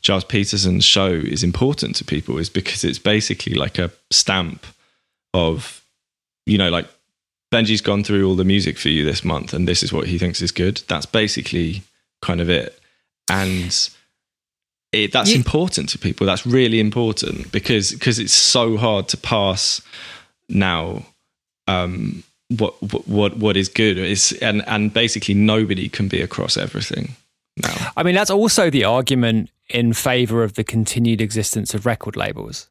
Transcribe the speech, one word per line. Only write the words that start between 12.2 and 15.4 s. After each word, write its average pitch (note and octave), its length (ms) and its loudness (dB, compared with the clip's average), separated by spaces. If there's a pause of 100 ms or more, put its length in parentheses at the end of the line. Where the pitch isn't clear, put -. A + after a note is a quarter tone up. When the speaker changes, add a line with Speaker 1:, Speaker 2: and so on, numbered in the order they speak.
Speaker 1:
kind F2 200 -2
of E2+ 80 0
it. D#2 280 0 (520)
And F#2 440 -2 (1160)
it, G#2+ 200 0
that's A2+ 200 2
Speaker 2:
Yeah. C3+ 60 4
Speaker 1:
important D#3 520 0